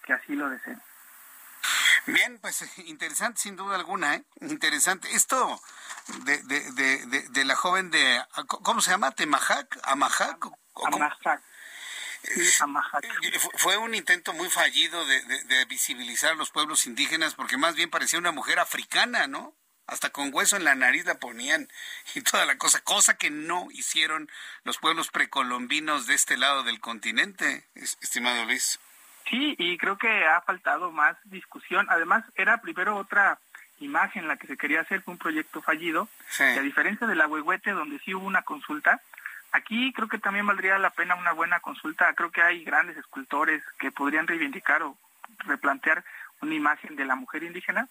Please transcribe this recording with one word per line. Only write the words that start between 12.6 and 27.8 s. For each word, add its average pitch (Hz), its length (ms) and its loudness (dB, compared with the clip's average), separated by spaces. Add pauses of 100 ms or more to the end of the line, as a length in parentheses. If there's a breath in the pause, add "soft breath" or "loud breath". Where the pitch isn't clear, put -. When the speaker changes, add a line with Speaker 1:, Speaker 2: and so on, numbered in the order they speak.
Speaker 2:
Eh, 160 340 -2
fu-, 185 160 0
fue 185 220 2
un 226 180 -4
intento 180 380 0
muy 170 160 -4
fallido 160 560 2
de, 131 180 4
de, 123 220 -4
de 127 200 2
visibilizar 127 680 -2
a - 20 0
los 151 160 -4
pueblos 151 340 0
indígenas, 139 500 -2
porque 127 200 -4
más 156 200 2
bien 165 140 0
parecía 160 300 0
una 175 140 -2
mujer 156 260 0
africana, 175 680 0
¿no? 180 280 -10 (320)
Hasta 131 220 -4
con 139 240 -4
hueso 196 240 4
en 175 80 0
la 139 100 6
nariz 131 300 4
la 175 140 0
ponían 127 500 -2 (460 loud breath)
y 147 60 -4
toda 190 240 4
la - 120 2
cosa, 156 240 2
cosa 202 360 4
que 160 120 -2
no 165 420 -4
hicieron 156 580 -2 (360 loud breath)
los 123 140 -6
pueblos 160 320 0
precolombinos 135 960 0
de 139 80 4
este 139 200 2
lado 135 280 4
del 117 180 -4
continente, 127 920 -2
es-, - 260 -8